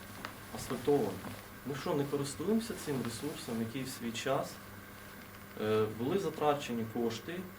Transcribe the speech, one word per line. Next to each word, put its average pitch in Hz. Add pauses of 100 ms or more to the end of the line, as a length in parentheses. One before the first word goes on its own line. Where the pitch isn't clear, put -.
(560)
асфальтована. 123 (560)
Ми 139
що, 175
не 143
користуємося 151 (100)
цим 143
ресурсом, 127
який 117
в 131
свій 117
час, 139 (1080)
е, 107 (140)
були 143
затрачені 143 (100)
кошти? 117 (240)